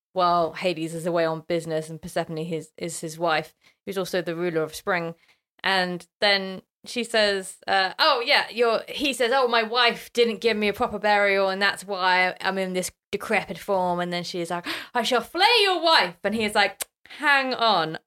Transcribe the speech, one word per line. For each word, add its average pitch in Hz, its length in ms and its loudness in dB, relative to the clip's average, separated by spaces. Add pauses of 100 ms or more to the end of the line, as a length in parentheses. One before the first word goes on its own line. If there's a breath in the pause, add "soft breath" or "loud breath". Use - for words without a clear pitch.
(140)
while 175 400 2
Hades 165 420 -4
is 160 100 -6
away 170 200 2
on 160 220 -2
business 160 420 -2
and 160 120 -12
Persephone 165 440 -6
his, 160 320 -8
is 170 240 -8
his 160 180 -10
wife, 156 340 0 (320 soft breath)
who's 196 120 -8
also 180 240 -2
the 165 140 -4
ruler 165 280 -2
of 151 120 -8
spring. 170 400 -4 (480 soft breath)
And 180 420 0 (140)
then 190 420 0 (240)
she 240 180 -4
says, 202 540 0 (100)
uh, 190 320 2
"Oh, 277 260 4
yeah, 247 240 2
your," 226 380 2
he 269 240 -2
says, 233 220 0
"Oh, 262 140 4
my 233 160 2
wife 226 500 0
didn't 226 280 2
give 226 140 2
me 214 140 0
a 196 40 0
proper 214 260 -4
burial 202 500 4
and 190 120 -2
that's 196 240 0
why 185 540 2
I'm 190 180 -2
in 185 160 -2
this 180 180 -2 (200)
decrepit 196 460 -2
form." 180 420 0
And 175 140 -4
then 175 100 -4
she's 170 280 -6
like, 175 140 -6 (280 loud breath)
"I 233 100 0
shall 233 180 0
flay 349 240 0 (180)
your 370 180 2
wife." 269 420 2
And 208 120 -2
he's 214 200 -2
like, 202 280 0 (360)
"Hang 269 340 2
on, 185 540 2